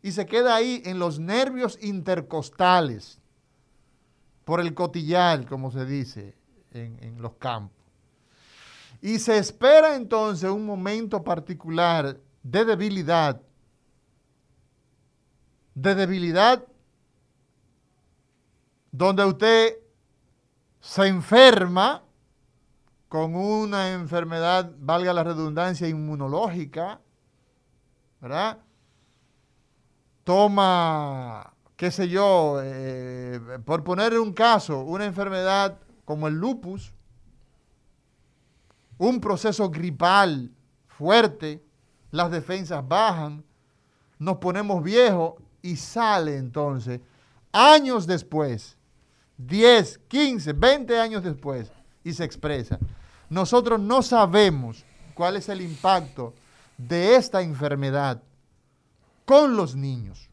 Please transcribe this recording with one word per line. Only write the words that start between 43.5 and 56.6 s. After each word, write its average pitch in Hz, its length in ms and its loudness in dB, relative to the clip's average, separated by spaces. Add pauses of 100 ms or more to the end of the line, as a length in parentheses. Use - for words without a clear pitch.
nos 175 180 -4
ponemos 185 460 -4
viejos 190 520 2 (260)
y 180 140 -8
sale 185 600 -2
entonces, 127 640 -6 (500)
años 254 540 6
después, 151 720 -4 (600)
diez, 202 600 4 (100)
quince, 233 460 -2
veinte 233 460 2
años 220 240 -2
después, 135 480 -8 (320)
y 170 100 -8
se 170 100 -6
expresa. 147 540 -6 (520)
Nosotros 226 500 2
no 233 240 2
sabemos 185 840 2 (300)
cuál 180 220 -2
es 190 120 -10
el 190 120 -8
impacto 151 720 -2 (440)